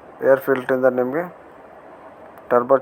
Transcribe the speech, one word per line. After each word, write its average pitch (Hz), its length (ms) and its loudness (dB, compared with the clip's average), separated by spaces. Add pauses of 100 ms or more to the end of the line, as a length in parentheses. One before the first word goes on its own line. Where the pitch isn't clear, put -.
(300)
ಏರ್ 135 160 4
ಫಿಲ್ಟ್ರಿಂದ 131 420 0 (120)
ನಿಮಗೆ 135 240 -4 (1300)
ಟರ್ಬೋ 123 320 2